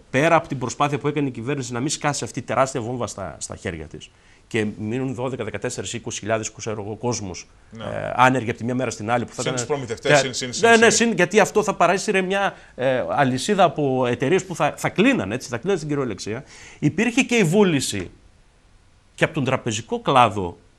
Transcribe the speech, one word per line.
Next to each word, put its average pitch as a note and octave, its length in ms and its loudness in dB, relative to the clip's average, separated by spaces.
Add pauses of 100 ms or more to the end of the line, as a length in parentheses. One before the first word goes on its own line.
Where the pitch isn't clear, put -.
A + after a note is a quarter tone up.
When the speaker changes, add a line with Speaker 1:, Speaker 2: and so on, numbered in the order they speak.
Speaker 1:
πέρα D#3+ 260 4
από D#3 120 2
την C#3 100 -6
προσπάθεια C#3+ 400 -2
που D3 100 -4
έκανε D3 200 0
η C3 40 -4
κυβέρνηση A#2+ 420 -6
να A#2+ 60 -4
μην C#3+ 100 -2
σκάσει C#3+ 340 -2
αυτή A#2 160 -8
η - 20 -4
τεράστια B2+ 400 0
βόμβα A#2 260 -4
στα, E2+ 320 -10
στα - 160 -10
χέρια D#2+ 300 -8
της, - 240 -16 (380)
και A2 180 0 (140)
μείνουν B2 340 -4
δώδεκα, A#2+ 300 -6
δεκατέσσερις, G#2 500 -6
είκοσι A2+ 260 -8
χιλιάδες, A2 280 -2
είκοσι - 220 -12
έργο G#2+ 260 -8
κόσμος, G2+ 520 -6 (240)
Speaker 2:
Ναι. A2 120 -14
Speaker 1:
ε, G#2 320 -6
άνεργοι B2+ 340 4
από A#2 100 -6
τη A2 60 -6
μια B2 100 -2
μέρα B2+ 140 -2
στην G#2+ 220 -6
άλλη, A#2+ 140 0
που - 80 -12
θα - 80 -6
Speaker 2:
Συν - 20 -6
Speaker 1:
ήταν B2+ 120 -4
Speaker 2:
τις A#2+ 100 -4
προμηθευτές, C3+ 460 -2
Speaker 1:
τε-, D3 60 8
Speaker 2:
συν, C3 160 0
συν, B2+ 140 -6
Speaker 1:
ναι, A#2+ 60 -8
Speaker 2:
συν, A3+ 260 6
Speaker 1:
ναι, A3+ 100 6
Speaker 2:
συν. A3+ 180 4
Speaker 1:
συν, A3 80 0
γιατί F3 240 4
αυτό G3 240 4
θα G3 100 -2
παράσυρε F#3+ 480 2
μια, F#3+ 320 -2 (220)
ε, B2+ 340 0
αλυσίδα C3 540 2
από C#3 420 2
εταιρείες C3 400 2
που E3+ 100 -12
θα, D3 220 0
θα D3+ 120 -4
κλείναν, F3+ 420 2
έτσι, - 180 -6
θα B2 80 -4
κλείναν F3+ 200 -2
στην D3+ 120 -8
κυριολεξία. B2 540 -4 (360)
Υπήρχε A#3 420 2
και A#3+ 140 0
η A3 80 6
βούληση D#3 680 2 (1040)
και - 80 -2
από D#3 100 2
τον C#3+ 100 0
τραπεζικό A#2+ 560 -2
κλάδο G#2+ 580 2 (220)